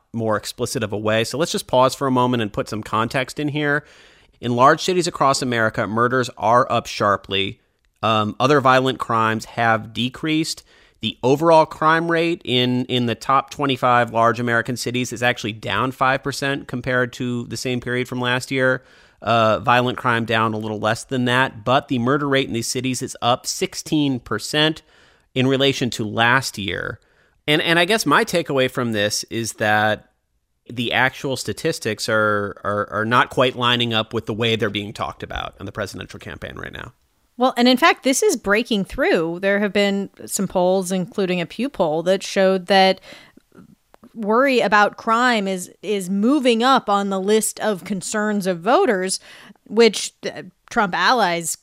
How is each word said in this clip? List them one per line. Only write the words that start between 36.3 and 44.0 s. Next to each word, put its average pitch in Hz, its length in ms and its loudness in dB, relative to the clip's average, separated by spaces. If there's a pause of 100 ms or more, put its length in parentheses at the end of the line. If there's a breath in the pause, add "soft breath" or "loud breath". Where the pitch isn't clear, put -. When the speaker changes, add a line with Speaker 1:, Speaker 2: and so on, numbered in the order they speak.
Speaker 1:
right - 180 -12
now. - 200 -14 (460)
Speaker 2:
Well, 247 180 2
and 240 100 2
in 254 120 6
fact, 370 260 4
this 262 180 2
is 415 140 4
breaking 208 480 0
through. 180 560 0
There 196 180 0
have 208 140 -2
been 202 380 0 (160)
some 202 200 -4
polls, 185 460 0
including 185 480 -2
a 165 60 -4
Pew 254 240 -6
poll, 165 320 0
that 190 200 2
showed 190 440 2
that 190 340 4 (1160 loud breath)